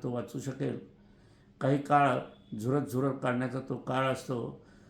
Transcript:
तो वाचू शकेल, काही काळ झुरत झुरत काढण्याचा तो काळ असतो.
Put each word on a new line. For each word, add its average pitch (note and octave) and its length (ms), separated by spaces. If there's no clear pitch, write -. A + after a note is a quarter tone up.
तो B2 120
वाचू A#2+ 240
शकेल, C3 400
काही C#3 180
काळ C#3+ 400
झुरत B2+ 280
झुरत C3 360
काढण्याचा B2+ 460
तो C3 80
काळ C3 300
असतो. - 640